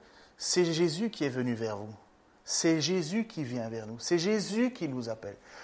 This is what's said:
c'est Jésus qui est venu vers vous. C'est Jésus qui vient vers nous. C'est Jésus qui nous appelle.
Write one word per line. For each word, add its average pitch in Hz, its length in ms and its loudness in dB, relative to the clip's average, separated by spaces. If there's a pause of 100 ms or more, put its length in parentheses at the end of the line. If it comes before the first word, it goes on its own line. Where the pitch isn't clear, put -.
(380)
c'est - 280 4
Jésus 170 440 2
qui - 140 -4
est 143 60 2
venu 123 240 0
vers 110 240 -2
vous. 107 180 -12 (480)
C'est 165 380 2
Jésus 185 460 0
qui 160 160 -6
vient 120 260 -4
vers 113 160 -8
nous. 113 140 -10
C'est - 180 2
Jésus 214 560 2
qui 165 160 -4
nous 123 200 -4
appelle. 101 280 -8 (260)